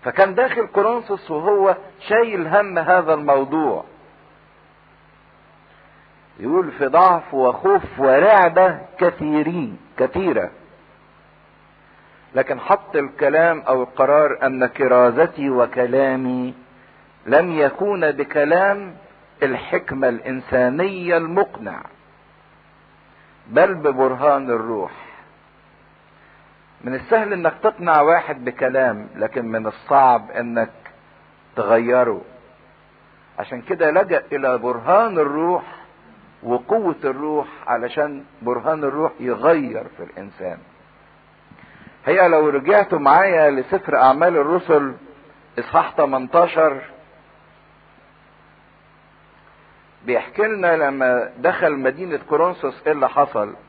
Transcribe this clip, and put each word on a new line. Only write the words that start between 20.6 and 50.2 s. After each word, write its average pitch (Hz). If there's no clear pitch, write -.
المقنع، 165
بل 175
ببرهان 135
الروح". 110
من 123
السهل 220
انك 165
تقنع 175
واحد 147
بكلام، 127
لكن 110
من 113
الصعب 123
انك 117
تغيره. 117
عشان 123
كده 165
لجأ 180
الى 135
برهان 147
الروح 156
وقوة 175
الروح، 147
علشان 139
برهان 123
الروح 147
يغير 123
في -
الانسان. 92
هي 180
لو 156
رجعتوا 170
معايا 156
لسفر 147
اعمال 139
الرسل 147
اصحاح -
تمنتاشر، 143
بيحكي 123